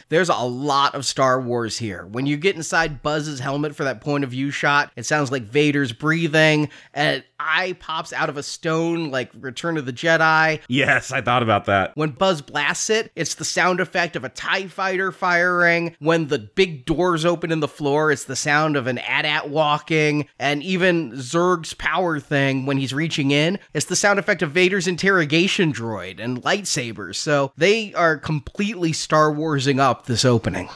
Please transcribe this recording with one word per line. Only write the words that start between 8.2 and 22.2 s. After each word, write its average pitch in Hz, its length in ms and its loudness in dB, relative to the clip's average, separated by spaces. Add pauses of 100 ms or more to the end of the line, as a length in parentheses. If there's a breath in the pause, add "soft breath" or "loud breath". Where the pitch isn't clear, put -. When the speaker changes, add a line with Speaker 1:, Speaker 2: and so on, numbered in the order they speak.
Speaker 1:
of 139 80 -8
a 143 40 -6
stone 165 680 -2
like 127 280 -4
Return 147 380 -6
of 143 80 -4
the 127 80 -6
Jedi. 160 760 2
Speaker 2:
Yes, 127 440 2
I 135 80 -2
thought 123 220 2
about 104 240 2
that. 98 280 2
Speaker 1:
When 151 160 -2
Buzz 175 300 0
blasts 147 480 -4
it, 220 260 -2
it's - 200 -6
the 156 100 -10
sound 180 360 0
effect 175 360 -2
of 117 80 -8
a 127 60 -10
tie 196 360 -4
fighter 190 460 -4
firing. 175 840 2
When 160 300 2
the 139 100 0
big 147 480 -2
doors 165 400 0
open 170 260 0
in 160 80 0
the 143 80 0
floor, 151 420 0
it's 135 140 -2
the 131 120 -8
sound 151 380 2
of 127 120 -2
an 127 120 -2
AT-AT 147 520 -2
walking. 151 800 0 (100)
And 143 240 -2
even 170 500 0
Zurg's 165 640 0
power 160 460 -2